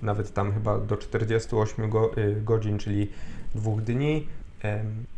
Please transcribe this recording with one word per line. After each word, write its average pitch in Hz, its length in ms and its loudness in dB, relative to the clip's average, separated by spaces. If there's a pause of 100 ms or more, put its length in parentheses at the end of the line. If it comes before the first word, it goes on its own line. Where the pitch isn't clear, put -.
nawet 104 320 -2
tam 101 180 0
chyba 107 260 2
do 107 180 0
czterdziestu 110 640 0
ośmiu 107 280 0
go-, 110 300 2
y, 104 260 2
godzin, 107 340 2
czyli 101 300 0 (460)
dwóch 107 280 0
dni. 143 440 0 (360)
Em, 107 420 -2 (140)